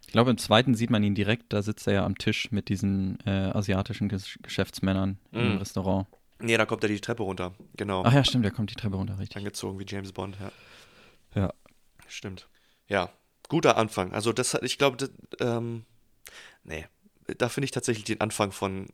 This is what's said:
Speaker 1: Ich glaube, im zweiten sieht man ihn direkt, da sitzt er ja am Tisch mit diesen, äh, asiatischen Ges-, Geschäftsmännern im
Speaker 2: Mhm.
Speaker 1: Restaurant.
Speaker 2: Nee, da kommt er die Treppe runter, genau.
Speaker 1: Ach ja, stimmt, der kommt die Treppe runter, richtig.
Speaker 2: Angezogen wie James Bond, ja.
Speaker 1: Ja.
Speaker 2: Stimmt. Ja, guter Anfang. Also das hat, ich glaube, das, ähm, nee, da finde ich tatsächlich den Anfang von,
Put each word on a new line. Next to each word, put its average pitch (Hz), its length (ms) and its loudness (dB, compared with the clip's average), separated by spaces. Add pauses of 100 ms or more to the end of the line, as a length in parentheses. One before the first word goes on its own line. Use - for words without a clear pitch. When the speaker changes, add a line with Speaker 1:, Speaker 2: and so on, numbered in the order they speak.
Speaker 1:
Ich - 60 -18
glaube, 123 180 6
im 110 80 2
zweiten 123 380 6
sieht 120 140 2
man 107 120 4
ihn 101 140 2
direkt, 101 360 0
da 104 100 2
sitzt 107 260 -4
er 101 60 4
ja 95 100 4
am 95 140 -2
Tisch - 340 -2
mit 98 160 -2
diesen, 98 580 0
äh, 101 40 2 (220)
asiatischen 98 560 0
Ges-, 98 340 -6
Geschäftsmännern 95 760 -2 (140)
im 117 220 2
Speaker 2:
Mhm. 95 40 0
Speaker 1:
Restaurant. 95 480 0 (340)
Speaker 2:
Nee, 113 160 2
da 107 100 4
kommt 110 160 -2
er 110 60 4
die 104 120 -2
Treppe 117 220 -4
runter, 92 320 -4 (220)
genau. 98 280 -2
Speaker 1:
Ach 123 80 2
ja, 139 120 6
stimmt, 123 200 2
der 95 80 0
kommt 104 180 -4
die - 40 -12
Treppe 98 220 -4
runter, 95 220 -4
richtig. 98 200 -8
Speaker 2:
Angezogen 98 400 -8
wie 98 100 -10
James 98 240 -8
Bond, 98 280 -8
ja. - 1000 -10
Speaker 1:
Ja. 95 120 0 (560)
Speaker 2:
Stimmt. - 400 -12 (400)
Ja, 95 220 2 (380)
guter 139 300 6
Anfang. 101 340 0
Also 107 200 2
das 123 220 0
hat, - 100 -2
ich - 120 -4
glaube, 139 220 4
das, 135 120 -4 (300)
ähm, 117 440 -4 (800)
nee, 78 200 -10 (540)
da 123 100 0
finde 139 180 -4
ich - 40 -6
tatsächlich 117 340 -4
den 110 160 -4
Anfang 104 320 0
von, 95 420 -4